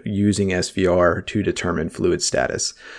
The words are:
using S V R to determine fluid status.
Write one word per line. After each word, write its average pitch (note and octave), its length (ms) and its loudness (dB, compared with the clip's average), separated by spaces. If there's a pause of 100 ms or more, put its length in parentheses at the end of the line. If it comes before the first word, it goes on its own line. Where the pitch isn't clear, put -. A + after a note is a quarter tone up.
using G2+ 460 2
S F2+ 200 0
V F#2+ 160 0
R F2 340 4
to G#2 220 -2
determine E2+ 460 -2
fluid - 340 0
status. - 500 -2 (240)